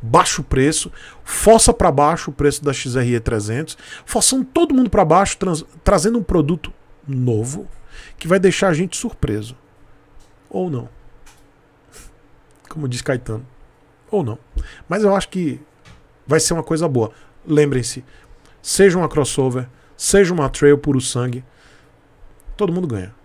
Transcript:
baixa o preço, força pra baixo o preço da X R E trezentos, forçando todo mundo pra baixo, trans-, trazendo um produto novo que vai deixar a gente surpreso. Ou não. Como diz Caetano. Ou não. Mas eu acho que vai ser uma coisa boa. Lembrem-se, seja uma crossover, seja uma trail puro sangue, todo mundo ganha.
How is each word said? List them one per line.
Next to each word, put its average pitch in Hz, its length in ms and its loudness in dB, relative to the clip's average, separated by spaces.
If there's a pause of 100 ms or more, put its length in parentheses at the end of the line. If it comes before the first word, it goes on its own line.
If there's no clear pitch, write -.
baixa 143 380 2
o 147 40 -6
preço, 139 460 0 (320)
força 220 520 4
pra 175 180 2
baixo 151 400 2
o - 20 -12
preço 143 300 0
da 143 80 -2
X 127 240 -6
R 123 180 0
E 120 60 0
trezentos, 113 580 -4 (280)
forçando 254 400 0
todo 320 280 0
mundo 254 160 2
pra 208 140 4
baixo, 175 340 2
trans-, 170 280 -4 (180)
trazendo 202 340 2
um 220 60 -2
produto 165 480 -2 (340)
novo 127 640 -4 (500)
que - 80 -14
vai 185 140 2
deixar 190 300 2
a 170 40 2
gente 175 220 -4
surpreso. 113 600 -6 (960)
Ou 185 200 -4
não. 123 180 -6 (1800)
Como 151 180 -8
diz 123 140 -6
Caetano. 120 440 -10 (640)
Ou 196 140 -2
não. 110 160 -8 (480)
Mas 202 160 -2
eu 196 100 4
acho 196 140 -2
que 151 320 -6 (680)
vai 156 140 2
ser - 140 -2
uma 165 100 -4
coisa 165 240 -2
boa. 120 240 -2 (340)
Lembrem-se, 135 600 0 (560)
seja 190 360 4
uma 165 120 0
crossover, 131 580 -2 (300)
seja 190 360 2
uma 151 140 0
trail 143 300 4
puro 135 240 0
sangue, 123 420 -6 (1120)
todo 190 180 -2
mundo 180 140 -4
ganha. 104 260 -8 (120)